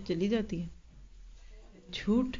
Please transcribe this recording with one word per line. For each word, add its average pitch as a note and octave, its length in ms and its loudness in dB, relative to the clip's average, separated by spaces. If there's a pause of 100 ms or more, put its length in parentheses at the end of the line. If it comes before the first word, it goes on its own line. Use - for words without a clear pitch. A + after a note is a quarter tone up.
चली F3+ 220 4
जाती G#3 320 2
हैं। E3+ 120 -4 (1200)
झूठ, B3+ 480 4